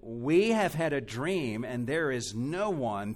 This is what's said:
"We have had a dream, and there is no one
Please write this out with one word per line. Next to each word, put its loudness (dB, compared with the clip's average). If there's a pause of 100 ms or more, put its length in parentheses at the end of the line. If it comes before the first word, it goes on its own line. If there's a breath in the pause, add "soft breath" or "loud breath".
"We 4
have 2
had 0
a 0
dream, -2
and -4
there 0
is -4
no -2
one -2